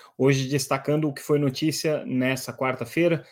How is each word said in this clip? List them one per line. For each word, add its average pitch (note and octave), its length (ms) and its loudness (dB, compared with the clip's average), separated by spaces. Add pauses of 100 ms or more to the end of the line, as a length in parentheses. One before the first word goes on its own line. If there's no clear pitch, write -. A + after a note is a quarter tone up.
(180)
Hoje C3+ 280 4
destacando C#3+ 640 0
o C#3 60 -4
que - 80 -14
foi D3 160 2
notícia D3+ 680 0
nessa B2+ 480 -2
quarta-feira, C#3+ 800 0